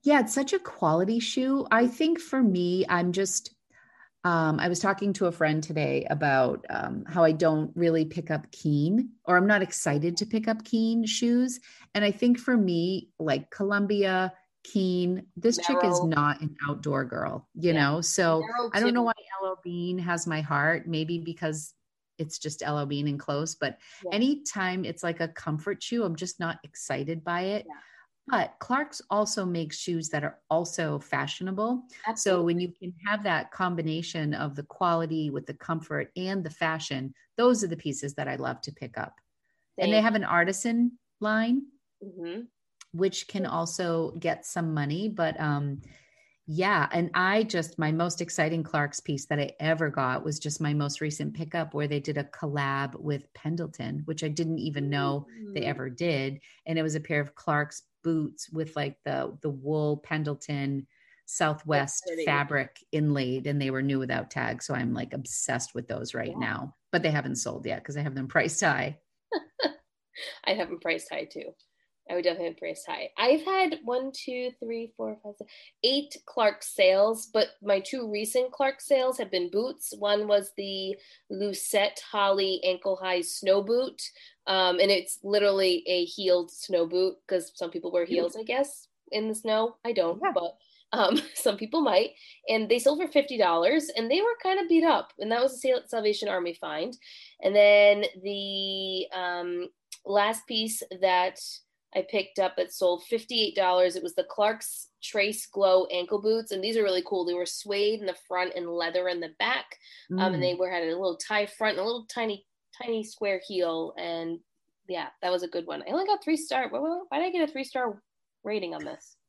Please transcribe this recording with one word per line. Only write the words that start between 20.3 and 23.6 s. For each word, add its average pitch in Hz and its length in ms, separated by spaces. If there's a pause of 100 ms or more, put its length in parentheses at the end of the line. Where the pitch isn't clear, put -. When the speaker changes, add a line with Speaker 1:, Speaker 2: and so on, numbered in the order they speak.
Speaker 1:
heart, 151 480
maybe 165 320
because 160 540 (440)
it's 156 220
just 156 240
L 147 140
L 143 80
Bean 143 240
and 143 100
close, 147 360
but 135 220 (280)